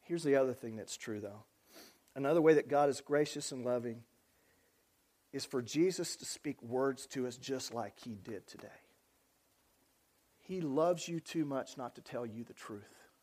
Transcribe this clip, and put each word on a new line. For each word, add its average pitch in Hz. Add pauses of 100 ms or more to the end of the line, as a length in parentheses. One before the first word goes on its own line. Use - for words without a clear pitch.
Here's 170
the 139
other 131
thing 113
that's -
true, 107
though. 104 (680)
Another 147
way 160
that 143
God 143
is 135
gracious 147
and 127
loving 117 (1300)
is 135
for 127
Jesus 170
to -
speak -
words 127
to 127
us 123
just 131
like 113
he 120
did 98
today. - (1700)
He 185
loves 160
you 170
too 160
much 135
not 120
to -
tell 123
you 113
the 120
truth. - (300)